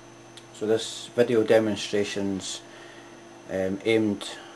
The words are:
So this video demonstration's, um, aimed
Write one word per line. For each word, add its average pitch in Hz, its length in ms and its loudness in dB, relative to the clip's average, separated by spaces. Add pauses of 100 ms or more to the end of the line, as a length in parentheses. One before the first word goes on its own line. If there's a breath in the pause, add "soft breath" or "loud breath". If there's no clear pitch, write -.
(540)
So 107 100 -8
this - 520 -2
video 120 260 4
demonstration's, 101 1160 0 (920 loud breath)
um, 95 340 -2
aimed 110 460 2 (260 loud breath)